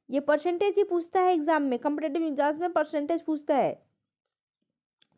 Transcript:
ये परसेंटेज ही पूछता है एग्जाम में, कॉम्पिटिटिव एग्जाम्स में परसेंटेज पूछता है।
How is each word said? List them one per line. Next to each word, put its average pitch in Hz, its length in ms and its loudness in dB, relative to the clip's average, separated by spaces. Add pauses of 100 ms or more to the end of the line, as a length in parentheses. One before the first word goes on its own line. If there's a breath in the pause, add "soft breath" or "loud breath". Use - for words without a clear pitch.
(100)
ये 269 100 -2
परसेंटेज 339 560 0
ही 403 80 4
पूछता 359 360 -2
है 370 140 4
एग्जाम 311 280 2
में, 254 160 -2
कॉम्पिटिटिव 302 440 -2
एग्जाम्स 294 360 0
में 349 140 -4
परसेंटेज 311 500 -2
पूछता 294 340 -2
है। 180 160 2 (1500)